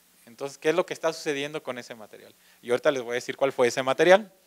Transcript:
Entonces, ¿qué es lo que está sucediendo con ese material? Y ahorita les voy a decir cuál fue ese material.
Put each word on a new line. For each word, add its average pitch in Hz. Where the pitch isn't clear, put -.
Entonces, 135
¿qué 156
es 160
lo 180
que -
está 165
sucediendo 151
con 123
ese 120
material? 107
Y 117
ahorita 127
les 131
voy 117
a 120
decir 127
cuál 135
fue 123
ese 131
material. 175